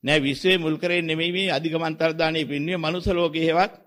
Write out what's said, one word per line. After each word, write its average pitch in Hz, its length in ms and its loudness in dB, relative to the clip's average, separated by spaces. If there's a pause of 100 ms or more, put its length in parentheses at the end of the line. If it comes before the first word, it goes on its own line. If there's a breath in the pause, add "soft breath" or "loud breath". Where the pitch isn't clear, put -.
නෑ, 151 160 4
විශ්වයේ 139 380 2
මුල් 156 200 0
කරගෙන 175 280 0
නෙමෙයි 165 260 -2
මේ 190 180 -2
අධිගම 160 320 -2
අන්තර්දානයේ 160 640 0
පින්නුවේ, 151 320 -4
මනුස්ස 170 300 -4
ලෝකේ 165 360 0
හේවත් 170 280 2 (140)